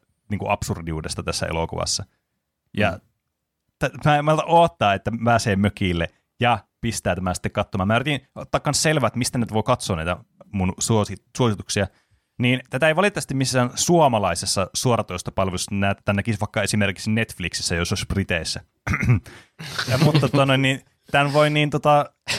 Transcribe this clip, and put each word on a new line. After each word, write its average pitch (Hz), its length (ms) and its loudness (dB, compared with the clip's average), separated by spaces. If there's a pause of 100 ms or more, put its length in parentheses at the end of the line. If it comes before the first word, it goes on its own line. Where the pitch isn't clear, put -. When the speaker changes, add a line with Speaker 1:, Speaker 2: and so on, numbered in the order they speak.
(300)
Speaker 1:
niin 101 100 -4
kuin 101 120 -4
absurdiudesta 82 720 -6
tässä 82 220 -4
elokuvassa. 82 600 -4 (720)
Ja 101 220 -2 (840)
Speaker 2:
Mm. 143 60 0
Speaker 1:
t-, - 160 -6
mä 147 120 4
en 147 80 0
malta 156 200 2
odottaa, 165 480 4
että 98 180 -4 (140)
pääsee 117 300 4
mökille 92 520 0 (320)
ja 117 200 2 (220)
pistää 107 340 -2
tämän 90 200 -2
sitten - 160 -6
katsomaan. 98 360 -2
Mä 110 80 2
yritin 135 400 -2
ottaa 139 240 -6
kans - 240 -2
selvää, 156 240 2
että 110 100 -4
mistä 123 200 -4
näitä 107 160 -2
voi 107 100 0
katsoa 120 320 -2
näitä 82 220 -4 (340)
mun 92 280 0
suosi-, 104 440 0 (140)
suosituksia. 101 500 -2 (520)
Niin 127 200 2 (100)
tätä 151 180 0
ei 156 80 2
valitettavasti 196 380 -2
missään 127 420 0
suomalaisessa 104 1000 2
suoratoistopalvelussa 95 1000 -2
näe, 98 200 0
tätä - 180 -2
näkisi 101 260 -2
vaikka 107 220 -4
esimerkiksi 101 500 -2
Netflixissä, 107 640 -4
jos 85 160 0
olisi - 160 -4
Briteissä. 90 600 -2
<clears throat> - 40 -20 (1200)
Ja, 123 60 0
mutta 151 220 4 (100)
tota 139 160 4
noin, 135 160 4
niin, 131 200 0 (300)
tän 143 220 2
voi 151 160 4
niin, 151 200 2
tota, 147 360 4 (340)